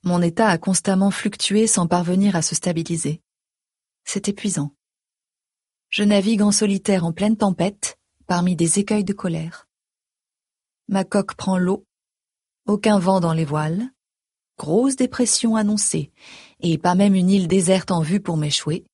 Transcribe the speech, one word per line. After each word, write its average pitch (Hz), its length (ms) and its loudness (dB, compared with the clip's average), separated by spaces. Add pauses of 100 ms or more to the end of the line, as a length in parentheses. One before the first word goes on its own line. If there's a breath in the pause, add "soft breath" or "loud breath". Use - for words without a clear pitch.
mon 175 180 2
état 175 260 2
a 175 120 4
constamment 190 520 0
fluctué 208 560 0
sans 180 200 0
parvenir 180 480 2
à 160 60 0
se - 140 -4
stabiliser. 165 680 -4 (800)
C'est - 260 -6
épuisant. 143 460 -4 (1120)
Je 208 140 -4
navigue 202 400 2
en 208 80 4
solitaire 196 540 0
en 170 60 -2
pleine 208 260 0
tempête, 196 640 -2 (280)
parmi 180 280 0
des 165 240 0
écueils 208 240 -2
de 196 100 -4
colère. 165 540 -8 (1200)
Ma 196 160 0
coque - 320 -2
prend 190 220 -2
l'eau, 185 280 -2 (800)
aucun 208 340 2
vent 190 200 2
dans 170 140 0
les 160 120 0
voiles, 156 440 -4 (680)
grosse 240 380 0
dépression 240 600 0
annoncée, 208 560 -2 (480 loud breath)
et 165 180 0
pas 180 180 2
même 196 200 4
une 185 140 2
île 190 180 2
déserte 185 440 2
en 170 100 0
vue 175 180 0
pour 170 180 -4
m'échouer. 151 560 -4